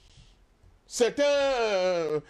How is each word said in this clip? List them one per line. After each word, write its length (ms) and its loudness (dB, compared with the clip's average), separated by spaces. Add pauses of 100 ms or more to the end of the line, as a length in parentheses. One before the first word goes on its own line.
(840)
Certains, 380 0
euh, 960 0 (100)